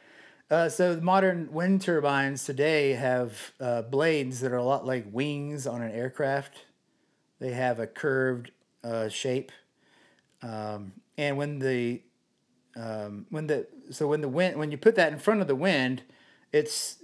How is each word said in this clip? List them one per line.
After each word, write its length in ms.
Uh, 180
so 260
the 80
modern 500
wind 300
turbines 640
today 480
have, 680
uh, 220
blades 580
that 120
are 60
a 60
lot 220
like 240
wings 560
on 160
an 100
aircraft. 720
They 120
have 280
a 60
curved, 640
uh, 240
shape. 420
Um, 500
and 200
when 240
the, 420
um, 540
when 160
the, 200
so 180
when 120
the 80
wind, 300
when 120
you 60
put 200
that 160
in 60
front 220
of 80
the 80
wind, 460
it's, 520